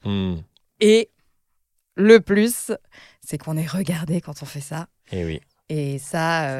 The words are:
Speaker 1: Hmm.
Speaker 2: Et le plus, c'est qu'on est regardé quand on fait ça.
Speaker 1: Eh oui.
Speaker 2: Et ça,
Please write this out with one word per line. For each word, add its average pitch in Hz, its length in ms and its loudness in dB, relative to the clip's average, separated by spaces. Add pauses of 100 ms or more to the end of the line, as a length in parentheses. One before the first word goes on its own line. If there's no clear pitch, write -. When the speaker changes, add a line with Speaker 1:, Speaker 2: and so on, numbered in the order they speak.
Speaker 1:
Hmm. 95 320 -2 (420)
Speaker 2:
Et 220 320 4 (840)
le 214 240 8
plus, 208 500 0 (560)
c'est 151 120 -6
qu'on 156 180 -6
est 160 100 -2
regardé 170 540 -2
quand - 220 -12
on 147 40 -12
fait 143 140 -12
ça. 156 260 -10 (240)
Speaker 1:
Eh 90 140 -4
oui. 80 160 -6 (280)
Speaker 2:
Et 143 300 -4
ça, 165 480 -2 (140)